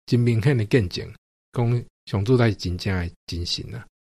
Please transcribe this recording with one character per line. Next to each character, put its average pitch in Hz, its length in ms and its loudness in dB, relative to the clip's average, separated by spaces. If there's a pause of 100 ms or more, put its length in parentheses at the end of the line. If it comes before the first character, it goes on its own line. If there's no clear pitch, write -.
真 120 140 2
明 117 200 2
显 139 160 2
的 110 100 0
见 104 220 2
证， - 240 -10 (400)
讲 120 320 0 (220)
上 95 180 -2
主 127 120 4
才 117 140 4
是 98 40 0
真 87 240 -6
正 95 160 -2
的 87 160 -2 (160)
真 85 180 -6
神 - 300 -8
啊。 120 100 -12 (240)